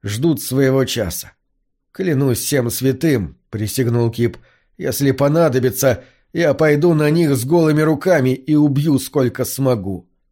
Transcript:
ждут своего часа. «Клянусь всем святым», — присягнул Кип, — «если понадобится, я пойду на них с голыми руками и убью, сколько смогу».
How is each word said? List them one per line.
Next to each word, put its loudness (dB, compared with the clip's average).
ждут -2
своего 0
часа. -6
«Клянусь 0
всем -2
святым», — -2
присягнул -2
Кип, — -2
«если -2
понадобится, 0
я 0
пойду 2
на 2
них 2
с -4
голыми 2
руками 2
и -2
убью, 2
сколько -2
смогу». -4